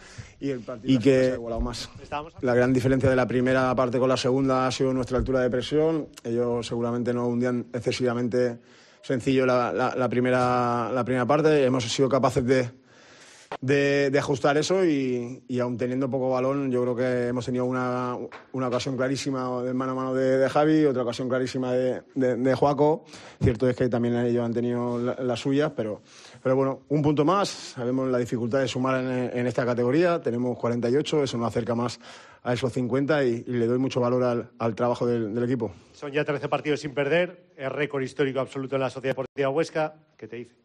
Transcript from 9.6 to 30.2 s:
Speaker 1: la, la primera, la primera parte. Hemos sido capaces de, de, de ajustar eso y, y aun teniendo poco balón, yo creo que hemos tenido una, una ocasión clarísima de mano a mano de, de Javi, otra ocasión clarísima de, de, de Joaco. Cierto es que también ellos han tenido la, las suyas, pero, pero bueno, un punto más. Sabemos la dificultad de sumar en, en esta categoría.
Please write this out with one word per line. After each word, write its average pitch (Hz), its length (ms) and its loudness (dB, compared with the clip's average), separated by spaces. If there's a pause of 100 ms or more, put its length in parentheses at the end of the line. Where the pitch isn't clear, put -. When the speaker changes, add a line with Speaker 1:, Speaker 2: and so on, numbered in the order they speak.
Speaker 1:
la, 117 220 0
la 127 140 0
primera, 123 840 2
la 123 120 -2
primera 123 200 0
parte. 147 400 4
Hemos 127 200 2
sido 131 240 0
capaces 131 360 2
de, 127 240 2 (920)
de, 139 500 2
de 143 80 2
ajustar 143 400 2
eso 180 260 2
y, 127 600 0
y 123 140 -2
aun 123 160 -2
teniendo 127 340 -2
poco 131 200 -2
balón, 135 420 0
yo 123 100 2
creo 123 140 0
que 123 320 0
hemos 123 180 -4
tenido 127 180 -2
una, 127 520 -2 (340)
una 131 160 -4
ocasión 123 300 -2
clarísima 131 680 -2
de 127 100 -4
mano 131 200 -2
a - 20 -4
mano 131 200 -2
de, 131 240 4
de 131 100 4
Javi, 151 360 4
otra 127 200 2
ocasión 120 240 -4
clarísima 127 440 -2
de, 127 300 0 (140)
de, 127 180 2
de 127 220 2
Joaco. 147 480 2 (360)
Cierto 127 280 2
es 123 80 2
que 131 120 0
también 120 280 0
ellos 120 280 0
han 117 80 -2
tenido 120 460 -2
la, 123 220 -2
las 123 180 -2
suyas, 143 380 0
pero, 107 240 -6 (420)
pero 131 140 2
bueno, 135 320 0
un 147 140 2
punto 147 220 2
más. 185 240 2
Sabemos 131 600 -4
la 127 100 0
dificultad 120 420 -2
de 127 80 0
sumar 131 320 -2
en, 127 380 -4
en 123 80 -2
esta 127 180 -2
categoría. 135 560 2